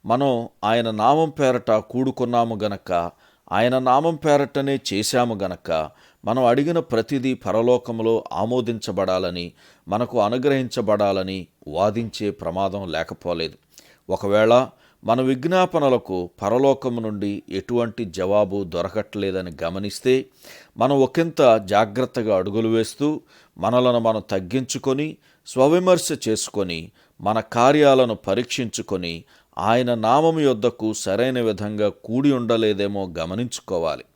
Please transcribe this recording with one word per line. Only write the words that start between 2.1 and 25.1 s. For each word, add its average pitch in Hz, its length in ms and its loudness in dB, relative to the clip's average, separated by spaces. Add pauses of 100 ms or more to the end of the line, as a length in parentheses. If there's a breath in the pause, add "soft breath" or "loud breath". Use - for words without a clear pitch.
గనక, 90 480 -4 (420 soft breath)
ఆయన 120 260 2
నామం 139 380 2
పేరటనే 139 640 0 (120)
చేశాము 113 500 0
గనక, 82 480 -4 (340 soft breath)
మనం 123 200 0
అడిగిన 143 340 4
ప్రతిదీ 131 560 -2
పరలోకములో 113 1000 0
ఆమోదించబడాలని, 95 1200 -2 (360 soft breath)
మనకు 117 320 -2
అనుగ్రహించబడాలని 104 1300 0 (220)
వాదించే 104 640 -2
ప్రమాదం 95 600 -6
లేకపోలేదు. 82 600 -6 (560 soft breath)
ఒకవేళ 110 580 4 (360 soft breath)
మన 117 160 0
విజ్ఞాపనలకు 131 1120 0 (120)
పరలోకము 120 580 0
నుండి 104 480 -6
ఎటువంటి 117 560 -4
జవాబు 98 600 0
దొరకట్లేదని 92 880 -4 (120)
గమనిస్తే, 101 640 -2 (500 loud breath)
మనం 135 260 2
ఒకంత 143 540 4
జాగ్రత్తగా 107 800 0
అడుగులు 101 320 0
వేస్తూ, 113 520 -2 (380 soft breath)
మనలను 123 400 2
మనం 110 320 0
తగ్గించుకొని, 131 840 -4 (300 soft breath)